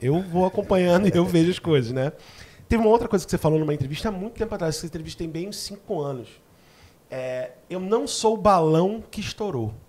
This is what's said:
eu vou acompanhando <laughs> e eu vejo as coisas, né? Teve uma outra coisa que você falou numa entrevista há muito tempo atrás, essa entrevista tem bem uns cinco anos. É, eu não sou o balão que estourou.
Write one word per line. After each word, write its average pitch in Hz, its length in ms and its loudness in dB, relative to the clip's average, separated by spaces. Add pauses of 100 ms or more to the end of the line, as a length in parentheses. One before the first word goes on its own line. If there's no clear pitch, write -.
eu 147 200 2
vou 180 240 0
acompanhando 185 640 4
<laughs> 165 60 4
e 147 40 2
eu 170 80 4
vejo 175 260 4
as 180 80 -6
coisas, 135 320 2
né? 131 200 -2 (580)
Teve 226 120 2
uma 220 100 4
outra 233 160 4
coisa 190 180 0
que - 60 -14
você 175 60 0
falou 156 220 2
numa 156 140 0
entrevista 147 360 -4
há - 20 0
muito 196 220 -8
tempo 220 200 -6
atrás, 170 240 -2
essa - 80 -10
entrevista 156 340 -12
tem 165 100 -6
bem 165 180 -8
uns 208 100 -12
cinco 196 440 -8
anos. 135 280 -8 (800)
É, 127 420 -8 (180)
eu 180 100 -8
não 220 280 -2
sou 220 280 0
o - 20 -2
balão 185 760 4
que 214 100 -10
estourou. 135 520 -6 (160)